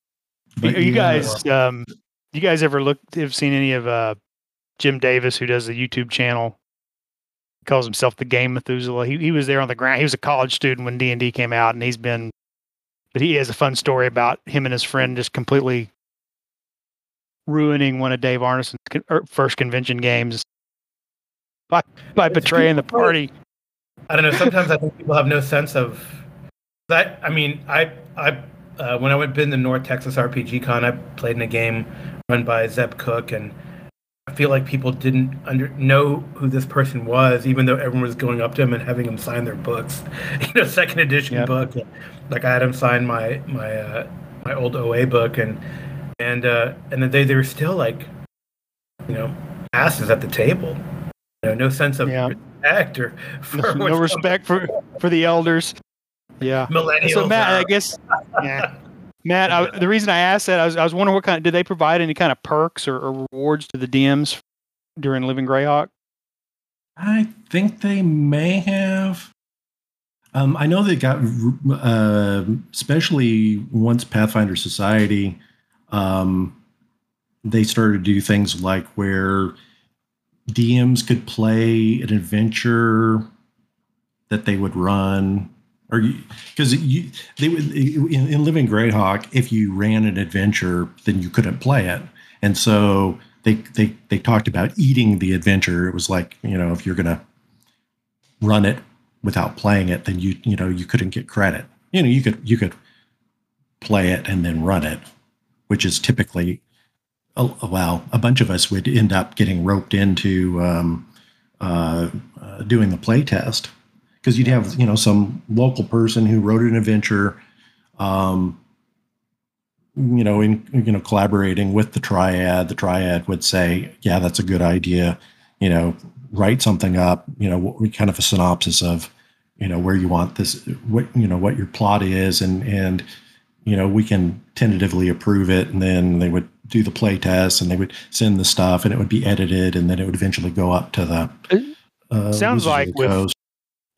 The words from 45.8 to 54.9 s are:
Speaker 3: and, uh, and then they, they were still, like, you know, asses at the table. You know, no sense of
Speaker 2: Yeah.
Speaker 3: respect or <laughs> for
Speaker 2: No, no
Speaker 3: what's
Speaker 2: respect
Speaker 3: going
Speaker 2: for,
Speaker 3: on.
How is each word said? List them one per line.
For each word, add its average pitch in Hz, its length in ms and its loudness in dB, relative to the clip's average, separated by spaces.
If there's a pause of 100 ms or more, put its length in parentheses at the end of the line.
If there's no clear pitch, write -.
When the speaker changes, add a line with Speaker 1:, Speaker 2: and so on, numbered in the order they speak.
Speaker 3:
and, 120 260 -4
uh, 120 300 2 (160)
and 131 120 -2
then 131 80 2
they, 139 140 4
they 135 100 2
were 131 100 4
still, 156 320 -4
like, 117 300 -4 (1000)
you - 60 -4
know, 117 200 -6 (380)
asses 127 380 0
at 113 100 4
the 131 80 -8
table. 160 480 0 (680)
You 110 60 0
know, 110 40 -2
no 127 140 0
sense 139 300 -2
of 135 100 0
Speaker 2:
Yeah. 127 200 -2
Speaker 3:
respect 147 720 -2
or 117 100 -4 (180)
<laughs> - 140 -14
for - 140 -10
Speaker 2:
No, 147 180 0
no 139 100 -2 (140)
Speaker 3:
what's 165 160 0
Speaker 2:
respect 180 320 -2
Speaker 3:
going 180 220 0
Speaker 2:
for, - 80 -6
Speaker 3:
on. - 80 -8 (160)